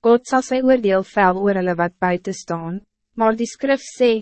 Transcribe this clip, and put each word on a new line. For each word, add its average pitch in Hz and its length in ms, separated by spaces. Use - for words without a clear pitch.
God 240 240
zal 262 160
sy 262 240
oordeel 202 400
vel 185 320
oor 196 220
hulle 180 180
wat 175 140
buiten 180 320
staan, 170 460
maar 226 240
die 233 80
skrif 269 380
sê 247 260